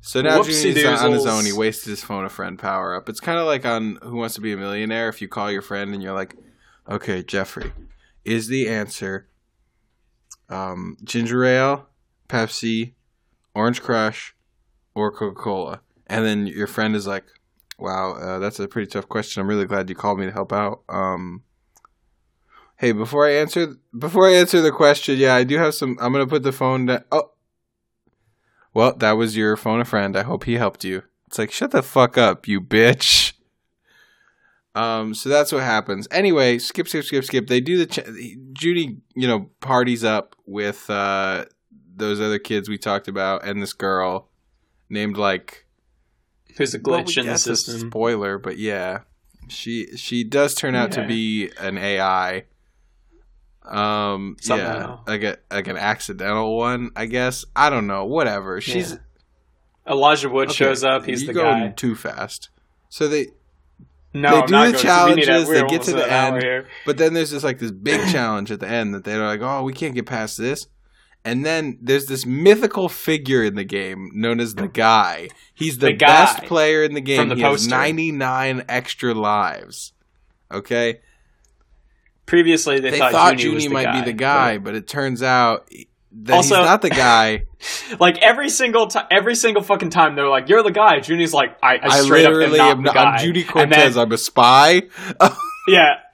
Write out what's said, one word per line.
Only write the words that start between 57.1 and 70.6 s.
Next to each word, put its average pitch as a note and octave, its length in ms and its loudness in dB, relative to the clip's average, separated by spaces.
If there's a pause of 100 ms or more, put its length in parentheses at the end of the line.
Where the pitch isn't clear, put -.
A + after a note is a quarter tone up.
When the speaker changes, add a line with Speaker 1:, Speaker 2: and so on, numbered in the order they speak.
Speaker 1:
I D3 140 2
don't A#2+ 180 -2
know. G2 180 -6
Whatever. G#2 560 -4
She's F3+ 300 -6
Speaker 2:
Yeah. - 60 -14 (960)
Elijah C#3 360 4
Wood C3 200 0
Speaker 1:
Okay, D3 60 -4
Speaker 2:
shows C3+ 280 2
up. C3 220 0
He's B2+ 160 -6
Speaker 1:
you C#3+ 60 -8
Speaker 2:
the D#3 60 -8
Speaker 1:
going A2+ 340 0
Speaker 2:
guy. G#2 60 -10
Speaker 1:
too A#2+ 220 -4
fast. - 540 -12 (400)
So - 200 -4
they D3 180 -2 (840)
Speaker 2:
No, C#3+ 180 2
Speaker 1:
they D3+ 60 8
Speaker 2:
I'm D3+ 100 4
Speaker 1:
do F3 60 0
Speaker 2:
not G#3+ 140 8
Speaker 1:
the A#3+ 40 4
Speaker 2:
going - 0 -
to. - 160 0 (220)
We F3 60 6
need D#3 60 2
to, C#3+ 60 2
Speaker 1:
challenges, D3+ 200 4
Speaker 2:
we're D#3 80 2
Speaker 1:
they D3+ 60 6
get - 80 0
Speaker 2:
almost E3 200 -2
Speaker 1:
to D#3+ 60 -2
the C3 80 0
Speaker 2:
at A#2 40 -2
an C3 60 -2
hour B2+ 220 2
Speaker 1:
end, B2+ 80 -4
Speaker 2:
here. B2+ 240 -4 (180)
Speaker 1:
but C#3+ 120 -2
then D#3+ 160 2
there's D#3+ 180 -2
this, C#3+ 120 -8
like, C3+ 160 -4
this A2+ 120 -8
big G2+ 360 -2
<clears throat> F#3 40 0
challenge A2 400 -2
at G2+ 100 -8
the F#2+ 80 -8
end A2 260 -2
that F#2+ 80 -12
they're G#2+ 240 -4
like, G#2+ 140 -4
"Oh, C3+ 220 -6
we C3 100 -6
can't D3+ 200 -8
get A#2+ 120 -6
past A2+ 320 -8
this." B2+ 300 -6 (580)